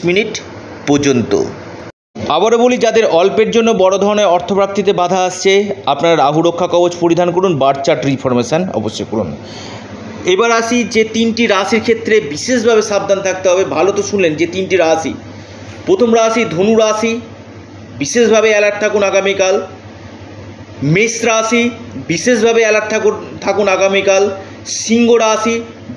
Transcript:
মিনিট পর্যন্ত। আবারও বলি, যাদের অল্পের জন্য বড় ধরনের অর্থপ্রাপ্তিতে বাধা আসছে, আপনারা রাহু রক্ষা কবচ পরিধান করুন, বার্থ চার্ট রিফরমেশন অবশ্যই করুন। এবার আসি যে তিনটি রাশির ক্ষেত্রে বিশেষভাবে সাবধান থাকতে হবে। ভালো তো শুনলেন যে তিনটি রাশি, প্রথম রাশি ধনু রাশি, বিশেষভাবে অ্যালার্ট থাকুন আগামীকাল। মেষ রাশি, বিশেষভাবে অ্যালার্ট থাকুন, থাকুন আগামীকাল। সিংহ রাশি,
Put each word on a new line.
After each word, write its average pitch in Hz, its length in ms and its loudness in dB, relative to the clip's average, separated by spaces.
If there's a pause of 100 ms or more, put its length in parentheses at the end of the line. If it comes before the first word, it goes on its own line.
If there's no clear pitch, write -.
মিনিট 180 260 0 (560)
পর্যন্ত। 139 460 2 (960)
আবারও 214 300 2
বলি, 247 180 4
যাদের 220 300 2
অল্পের 196 440 2
জন্য 226 180 2 (140)
বড় 190 160 4
ধরনের 202 380 2
অর্থপ্রাপ্তিতে 196 560 0
বাধা 180 320 0
আসছে, 185 280 0 (340)
আপনারা 156 300 2
রাহু 147 260 2
রক্ষা 170 240 0
কবচ 175 260 2 (100)
পরিধান 175 300 2
করুন, 185 260 0
বার্থ 135 280 2
চার্ট 147 180 2
রিফরমেশন 131 560 0 (140)
অবশ্যই 104 360 -6
করুন। 104 180 -4 (960)
এবার 185 280 2
আসি 226 320 0
যে 220 200 0
তিনটি 226 420 0
রাশির 202 400 0
ক্ষেত্রে 220 340 2
বিশেষভাবে 220 640 0
সাবধান 196 440 0
থাকতে 185 220 -4
হবে। 185 160 4
ভালো 175 280 0
তো 202 100 -2
শুনলেন 190 320 0
যে 156 120 0
তিনটি 185 300 -4
রাশি, 160 360 0 (760)
প্রথম 220 280 4
রাশি 226 300 2
ধনু 185 320 0
রাশি, 220 360 0 (840)
বিশেষভাবে 220 520 2
অ্যালার্ট 208 300 2
থাকুন 208 220 0
আগামীকাল। 190 520 2 (1300)
মেষ 185 320 2 (100)
রাশি, 226 380 2 (460)
বিশেষভাবে 233 540 2
অ্যালার্ট 214 280 0
থাকুন, 214 240 2 (260)
থাকুন 202 280 0
আগামীকাল। 196 540 2 (440)
সিংহ 233 420 2 (160)
রাশি, 220 300 0 (420)